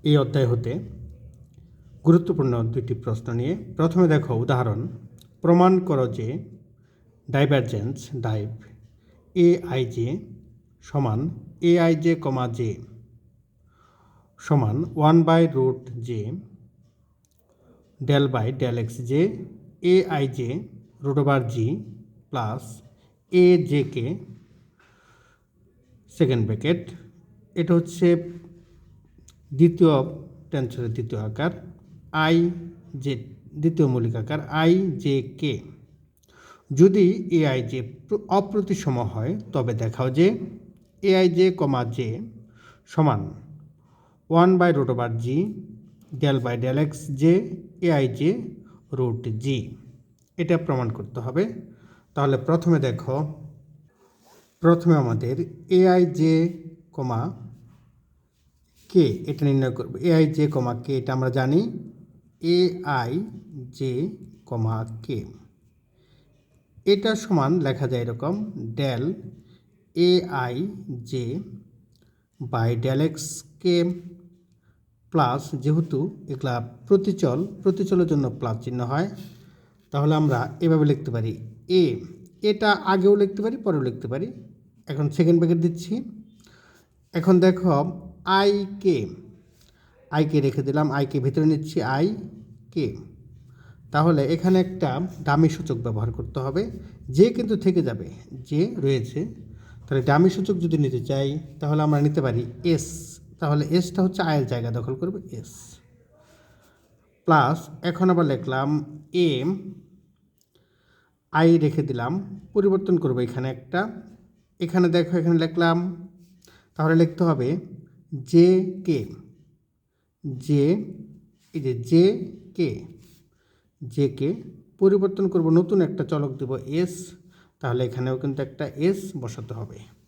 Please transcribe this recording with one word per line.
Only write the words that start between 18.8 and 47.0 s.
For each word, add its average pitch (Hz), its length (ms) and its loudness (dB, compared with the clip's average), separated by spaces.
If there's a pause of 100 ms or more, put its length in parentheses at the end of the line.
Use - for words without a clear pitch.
x - 20 -8 (200)
j - 20 0 (800)
এআইজে 143 560 0 (560)
root 139 180 0
over 139 180 2 (120)
g - 20 -8 (760)
plus 120 340 -6 (800)
a - 20 8 (260)
j - 20 2 (220)
k - 20 -4 (2250)
সেকেন্ড 131 320 2
ব্র্যাকেট। 151 320 -2 (800)
এটা 170 180 0
হচ্ছে - 280 -2 (1500)
দ্বিতীয় 170 360 6 (560)
টেন্সরের 120 460 -4
দ্বিতীয় 113 320 -6
আকার, 143 240 -4 (720)
আই 165 120 4 (680)
জে, 139 100 -4 (500)
দ্বিতীয় 160 300 4
মৌলিক 113 300 0
আকার 151 180 -4 (220)
আই 165 100 6 (300)
জে 139 140 0 (240)
কে। 143 140 -2 (1300)
যদি 190 240 8 (340)
এআইজে 131 420 0 (260)
প্র-, 208 180 -4 (140)
অপ্রতিসম 196 580 -2 (160)
হয়, 113 200 -4 (220)
তবে 123 180 0 (100)
দেখাও 127 360 -2
যে 180 100 6 (800)
এআইজে 185 380 6 (140)
কমা 135 220 0 (140)
জে 120 120 -4 (840)
সমান 131 300 2 (1200)
one 185 180 6
by 175 160 4
root 131 180 0
over 120 160 -4 (140)
g - 20 -4 (920)
del 139 240 2
by 120 100 -2 (100)
del 131 140 0 (120)
x - 20 -12 (280)